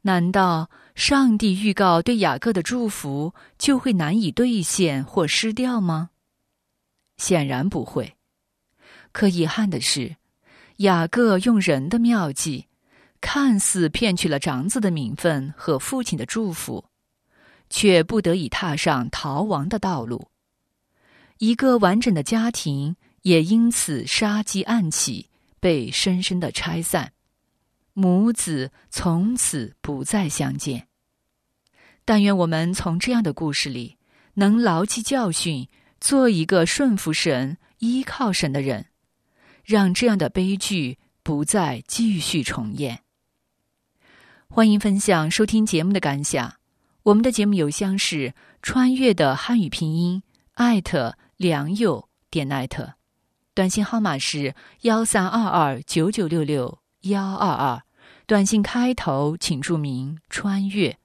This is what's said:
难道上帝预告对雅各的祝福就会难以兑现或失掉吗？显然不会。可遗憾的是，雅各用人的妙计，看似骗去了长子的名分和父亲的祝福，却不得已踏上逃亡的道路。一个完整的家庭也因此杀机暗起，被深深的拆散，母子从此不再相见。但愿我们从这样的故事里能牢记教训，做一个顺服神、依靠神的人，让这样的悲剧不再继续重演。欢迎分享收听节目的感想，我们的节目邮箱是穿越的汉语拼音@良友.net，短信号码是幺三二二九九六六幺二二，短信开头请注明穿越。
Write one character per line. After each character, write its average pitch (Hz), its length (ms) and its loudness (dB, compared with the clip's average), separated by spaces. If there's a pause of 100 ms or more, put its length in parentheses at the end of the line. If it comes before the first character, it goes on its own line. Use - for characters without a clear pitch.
难 180 320 2
道 180 380 2 (240)
上 269 420 4
帝 202 260 0
预 208 120 2
告 175 260 4
对 240 160 0
雅 160 220 0
各 226 160 0
的 180 80 0
祝 240 260 -2
福 147 460 -6 (240)
就 277 200 4
会 247 140 0
难 175 260 2
以 196 120 0
兑 233 320 0
现 151 420 0
或 - 220 -2
失 220 260 -2
掉 247 300 -2
吗？ 170 260 -2 (1080)
显 160 280 0
然 135 220 -2
不 160 160 -4
会。 - 320 -8 (960)
可 208 160 2
遗 175 180 0
憾 208 220 -2
的 143 140 -4
是， 135 340 -4 (600)
雅 180 280 4
各 214 340 2
用 226 200 4
人 151 300 0
的 233 80 0
妙 226 340 2
计， 139 340 -6 (540)
看 269 400 2
似 175 300 0
骗 196 260 0
去 180 100 -2
了 147 120 0
长 139 280 -4
子 233 140 -2
的 208 100 2
名 139 240 -4
分 147 400 -2
和 151 240 -4
父 262 240 -6
亲 185 160 -4
的 - 60 -6
祝 214 260 -4
福， 131 320 -10 (840)
却 185 340 4
不 208 200 0
得 170 120 2
已 170 140 -4
踏 170 260 -4
上 131 360 -2
逃 147 320 -4
亡 175 260 -2
的 214 100 -4
道 165 280 -4
路。 117 220 -10 (1080)
一 226 180 2
个 254 240 4
完 202 220 4
整 233 140 2
的 151 80 0
家 226 280 0
庭 143 460 -4 (240)
也 170 220 4
因 226 280 4
此 135 360 -4
杀 208 360 0
机 190 200 -4
暗 208 280 0
起， - 380 -4 (300)
被 151 320 0
深 180 320 0
深 180 180 -2
的 - 100 -4
拆 165 300 -4
散， 165 320 -4 (800)
母 190 400 2
子 143 380 -4 (180)
从 185 480 -2
此 131 460 -4
不 139 200 -8
再 190 240 -2
相 143 300 -4
见。 131 300 -8 (1200)
但 214 160 4
愿 202 120 4
我 175 120 2
们 165 260 -2
从 170 260 -4
这 240 140 -2
样 233 100 2
的 156 120 -2
故 156 180 -4
事 - 160 -4
里 123 300 -10 (340)
能 202 300 4
牢 185 240 2
记 220 160 -4
教 240 280 -2
训， 147 380 -4 (320)
做 262 300 4
一 160 160 2
个 175 180 4
顺 240 320 2
服 165 160 -4
神、 139 460 -2 (220)
依 240 220 -2
靠 240 300 -4
神 165 180 -2
的 139 120 -2
人， 127 240 -4 (760)
让 202 300 2
这 240 140 0
样 220 100 2
的 160 140 0
悲 190 260 0
剧 160 420 -4 (240)
不 147 220 -2
再 147 420 -2
继 220 320 0
续 151 240 -2
重 110 300 -6
演。 139 280 -6 (1500)
欢 226 160 6
迎 208 120 6
分 202 180 2
享 165 320 2
收 214 160 2
听 214 180 2
节 170 200 2
目 190 80 2
的 196 80 2
感 143 240 -2
想， 123 280 -4 (520)
我 208 100 6
们 214 80 4
的 254 80 2
节 214 160 0
目 208 80 2
邮 156 160 2
箱 190 260 -2
是 143 380 -4 (280)
穿 254 300 2
越 262 220 4
的 139 220 2
汉 240 240 0
语 165 80 0
拼 156 260 -4
音@ 175 260 0 (1160)
良 156 400 0
友 202 320 -2 (240)
.net， 135 600 -4 (600)
短 185 160 2
信 208 140 0
号 226 160 -4
码 170 180 -2
是 143 380 -4 (240)
幺 226 240 2
三 214 200 0
二 208 200 -2
二 151 380 0
九 165 280 0
九 208 160 -2
六 160 160 -2
六 139 380 -4 (220)
幺 190 340 -4
二 185 120 0
二， 131 320 -2 (460)
短 208 180 4
信 214 160 2
开 240 320 0
头 147 460 -2
请 143 220 -4
注 165 180 -2
明 143 400 -6 (100)
穿 196 400 -2
越。 190 360 -2